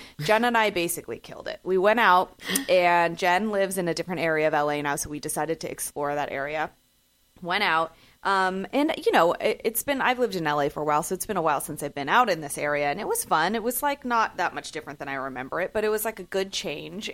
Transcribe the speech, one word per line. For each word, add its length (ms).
Jen 240
and 120
I 140
basically 480
killed 300
it. 140
We 160
went 220
out, 380
and 480
Jen 340
lives 280
in 100
a 60
different 280
area 260
of 60
L 160
A 120
now, 140
so 120
we 120
decided 400
to 100
explore 440
that 180
area. 380
Went 220
out. 320
Um, 500
and, 200
you 60
know, 200
it, 320
it's 180
been, 200
I've 160
lived 180
in 100
L 140
A 80
for 140
a 20
while, 180
so 120
it's 120
been 120
a 40
while 200
since 200
I've 120
been 160
out 180
in 140
this 160
area, 320
and 100
it 80
was 160
fun. 300
It 80
was, 200
like, 220
not 320
that 180
much 180
different 260
than 100
I 60
remember 460
it, 120
but 120
it 40
was, 160
like, 140
a 60
good 280
change, 600